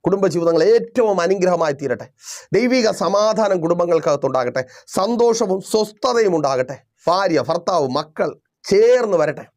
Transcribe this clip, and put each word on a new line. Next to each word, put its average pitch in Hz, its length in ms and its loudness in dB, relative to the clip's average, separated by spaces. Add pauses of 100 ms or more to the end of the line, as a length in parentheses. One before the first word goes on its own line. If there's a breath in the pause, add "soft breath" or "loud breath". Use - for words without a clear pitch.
കുടുംബജീവിതങ്ങൾ 170 580 0 (120)
ഏറ്റവും 214 500 0
അനുഗ്രഹമായി 175 560 0
തീരട്ടെ. 117 260 -6 (500 loud breath)
ദൈവിക 233 460 2
സമാധാനം 202 640 0
കുടുംബങ്ങൾക്കകത്തുണ്ടാകട്ടെ. 147 1000 -2 (320 loud breath)
സന്തോഷവും 226 640 0 (120)
സ്വസ്ഥതയും 214 640 0
ഉണ്ടാകട്ടെ. 135 400 -4 (300)
ഭാര്യ, 170 420 0
ഭർത്താവ്, 165 380 0 (100)
മക്കൾ 156 320 -6 (400)
ചേർന്ന് 220 520 4
വരട്ടെ. 147 340 -4